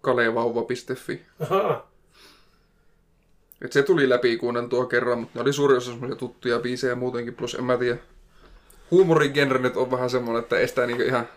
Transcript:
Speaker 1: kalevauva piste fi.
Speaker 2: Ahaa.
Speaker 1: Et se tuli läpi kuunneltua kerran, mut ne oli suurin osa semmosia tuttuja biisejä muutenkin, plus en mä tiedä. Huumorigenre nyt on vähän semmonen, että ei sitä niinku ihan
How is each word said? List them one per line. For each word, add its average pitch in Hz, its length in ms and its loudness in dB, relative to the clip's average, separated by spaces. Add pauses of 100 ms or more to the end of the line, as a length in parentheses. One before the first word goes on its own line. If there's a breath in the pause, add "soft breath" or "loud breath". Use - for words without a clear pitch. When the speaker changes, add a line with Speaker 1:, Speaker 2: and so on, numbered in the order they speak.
Speaker 1:
kalevauva 117 600 0
piste 123 320 -6
fi. - 280 -12 (180)
Speaker 2:
Ahaa. 190 500 -2 (1700 soft breath)
Speaker 1:
Et 131 100 -10
se 139 100 4
tuli 139 260 4
läpi 120 280 2
kuunneltua 120 500 -2
kerran, 120 320 0
mut 113 160 -10
ne 120 60 -10
oli 135 120 0
suurin 139 260 4
osa 120 120 -6
semmosia 120 260 -10
tuttuja 120 440 -4
biisejä 123 340 -4
muutenkin, 120 400 -6
plus 120 200 -8
en 127 100 -6
mä 127 120 0
tiedä. 123 220 -2 (920 soft breath)
Huumorigenre 147 680 4
nyt 127 180 0
on 123 140 0
vähän 127 200 -2
semmonen, 117 320 -2
että 117 160 -2
ei - 100 2
sitä 123 180 0
niinku 123 160 -2
ihan 120 340 0